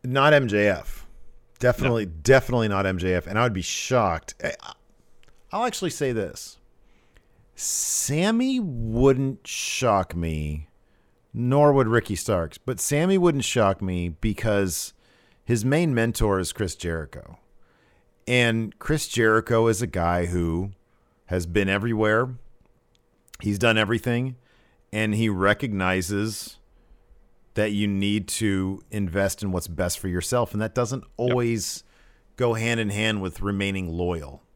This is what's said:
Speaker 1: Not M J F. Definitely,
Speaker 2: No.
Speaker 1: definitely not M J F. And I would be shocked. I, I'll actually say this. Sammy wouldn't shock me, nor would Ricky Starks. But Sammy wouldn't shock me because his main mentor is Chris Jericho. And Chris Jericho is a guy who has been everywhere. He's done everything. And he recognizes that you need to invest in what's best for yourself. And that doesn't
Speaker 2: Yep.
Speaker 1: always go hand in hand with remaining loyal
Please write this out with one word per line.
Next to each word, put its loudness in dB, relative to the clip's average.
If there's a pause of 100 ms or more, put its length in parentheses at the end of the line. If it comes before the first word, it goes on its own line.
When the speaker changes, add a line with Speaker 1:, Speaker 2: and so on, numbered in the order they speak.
Speaker 1:
Not 4
M 6
J 4
F. -2 (520)
Definitely, 0
Speaker 2:
No. -10 (100)
Speaker 1:
definitely 4
not 0
M 0
J 0
F. -2
And -2
I 4
would 2
be -4
shocked. -2
I, -4 (1000)
I'll 0
actually -2
say -2
this. -6 (960)
Sammy -2
wouldn't 2
shock 0
me, -4 (640)
nor 4
would 4
Ricky 2
Starks. -2
But -8
Sammy 0
wouldn't 2
shock 2
me -2
because -2 (520)
his 0
main 2
mentor 2
is -4
Chris -4
Jericho. -8 (920)
And 2
Chris -2
Jericho 4
is 0
a -2
guy 0
who -2 (540)
has -2
been 0
everywhere. 0 (1040)
He's -2
done 4
everything. 0 (560)
And 0
he 2
recognizes 0 (960)
that 0
you 0
need -2
to -2
invest -2
in -4
what's -4
best -4
for -6
yourself. -2
And -4
that -6
doesn't -4
Speaker 2:
Yep. -20
Speaker 1:
always -2 (520)
go 0
hand 0
in -2
hand -2
with -8
remaining -2
loyal -4 (140)